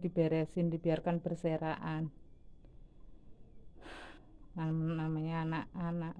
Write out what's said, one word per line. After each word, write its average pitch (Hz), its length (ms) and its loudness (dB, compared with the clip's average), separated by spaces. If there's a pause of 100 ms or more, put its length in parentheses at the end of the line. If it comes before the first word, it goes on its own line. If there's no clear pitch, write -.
diberesin, 160 640 4
dibiarkan 165 560 4
berseraan. 160 880 0 (2500)
Nam-, 160 440 2
namanya 160 480 0
anak-anak, 165 720 -2